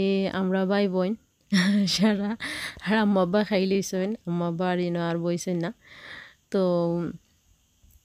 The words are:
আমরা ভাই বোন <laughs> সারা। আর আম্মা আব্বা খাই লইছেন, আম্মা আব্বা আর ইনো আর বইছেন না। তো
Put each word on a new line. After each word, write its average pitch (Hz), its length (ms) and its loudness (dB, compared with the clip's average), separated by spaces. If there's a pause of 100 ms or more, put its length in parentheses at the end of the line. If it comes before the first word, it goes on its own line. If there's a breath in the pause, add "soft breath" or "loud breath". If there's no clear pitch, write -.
(320)
আমরা 190 340 0
ভাই 202 220 2
বোন 185 260 0 (360)
<laughs> 196 380 2
সারা। 208 480 0 (500 loud breath)
আর 214 100 2
আম্মা 208 260 4
আব্বা 196 220 2
খাই 190 220 0
লইছেন, 190 480 0 (120)
আম্মা 170 200 -2
আব্বা 175 240 -2
আর 180 100 0
ইনো 175 200 -2
আর 170 180 -2
বইছেন 175 380 -2
না। 170 160 -2 (800 loud breath)
তো 202 100 0 (1400)